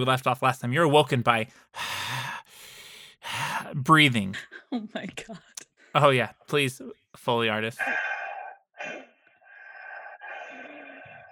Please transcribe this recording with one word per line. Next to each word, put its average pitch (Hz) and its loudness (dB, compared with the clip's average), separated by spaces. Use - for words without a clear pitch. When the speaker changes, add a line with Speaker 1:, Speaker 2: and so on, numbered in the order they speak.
Speaker 1:
left 131 2
off 123 0
last 131 2
time. 120 -4
You're 165 4
awoken 143 6
by 113 2
<sighs> - -6
breathing. 131 6
Speaker 2:
<laughs> - -16
Oh 220 -6
my - -8
God. - -14
Speaker 1:
Oh, 143 6
yeah. 120 2
Please, 139 0
Foley 117 0
artist. 110 -2